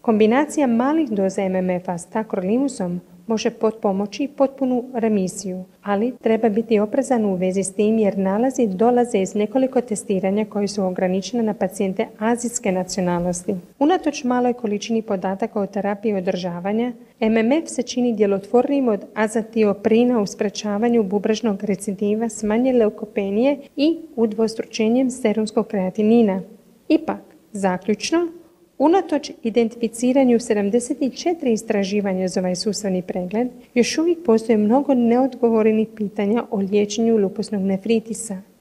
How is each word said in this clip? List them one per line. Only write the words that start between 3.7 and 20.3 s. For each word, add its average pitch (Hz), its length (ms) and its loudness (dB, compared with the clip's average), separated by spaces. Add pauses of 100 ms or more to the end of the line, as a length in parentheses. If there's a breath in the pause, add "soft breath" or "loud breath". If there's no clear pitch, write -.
potpunu 262 480 0 (100)
remisiju, 196 680 -2 (180)
ali 202 300 -2 (100)
treba 220 260 2
biti 220 300 2
oprezan 226 460 0
u 196 100 0
vezi 185 300 0
s 190 100 -8
tim 214 240 2
jer 196 200 2
nalazi 220 480 0
dolaze 233 520 2
iz 185 160 -2
nekoliko 254 460 0
testiranja 202 640 -2
koji 202 240 -4
su 196 160 -2
ograničena 190 580 -2
na 214 120 0
pacijente 196 520 -2 (120)
azijske 233 540 -2
nacionalnosti. 180 840 -2 (240)
Unatoč 311 460 0
maloj 247 280 0
količini 226 500 -4
podataka 196 580 -4
o 196 60 -2
terapiji 202 480 -4
održavanja, 185 800 -4 (280 loud breath)
M 220 160 2
M 226 160 2
F 320 160 0
se - 140 -6
čini 240 320 0
djelotvornijim 240 760 2
od 202 160 -2 (100)
azatioprina 220 1040 2
u 202 60 0
sprečavanju 214 760 0